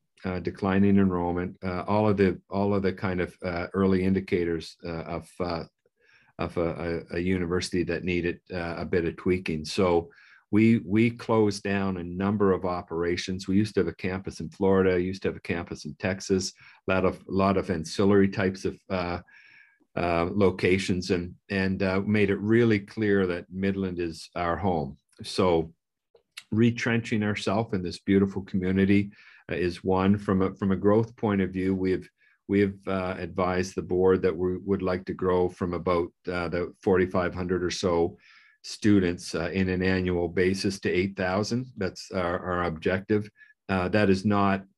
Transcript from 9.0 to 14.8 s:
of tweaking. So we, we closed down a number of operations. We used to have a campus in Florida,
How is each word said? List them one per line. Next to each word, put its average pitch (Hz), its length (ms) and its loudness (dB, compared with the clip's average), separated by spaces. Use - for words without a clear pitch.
of 82 120 -4
tweaking. 87 480 -2
So 85 460 0
we, 110 320 6
we 110 260 2
closed 110 520 0
down 98 360 -2
a 85 40 -6
number 98 500 2
of 90 120 -2
operations. 90 800 -4
We 95 100 2
used 104 180 2
to 98 60 2
have 82 80 0
a 82 60 -6
campus 92 460 -8
in 80 80 -8
Florida, 95 520 2